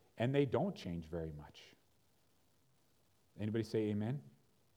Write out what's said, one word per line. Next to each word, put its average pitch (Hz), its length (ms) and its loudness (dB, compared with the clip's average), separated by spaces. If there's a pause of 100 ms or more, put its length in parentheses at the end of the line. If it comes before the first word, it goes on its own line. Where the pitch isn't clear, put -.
(180)
and 123 160 2
they 143 120 6
don't 135 300 2
change 85 320 -6
very 80 260 -4
much." - 420 -16 (1600)
Anybody 107 280 0
say 107 240 0
amen? 107 320 0 (560)